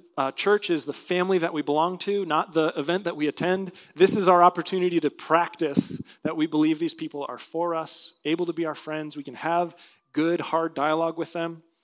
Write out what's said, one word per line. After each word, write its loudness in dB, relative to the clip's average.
uh, 0
church 2
is 0
the -6
family 0
that -2
we -2
belong 0
to, -2
not -2
the 2
event -2
that -4
we 0
attend. -2
This 4
is 2
our 8
opportunity 4
to 2
practice -2
that -2
we 2
believe 2
these -2
people -8
are -8
for -4
us, -10
able 0
to -2
be -2
our -4
friends. -8
We -10
can -12
have -2
good, 0
hard -2
dialogue 0
with -6
them. -6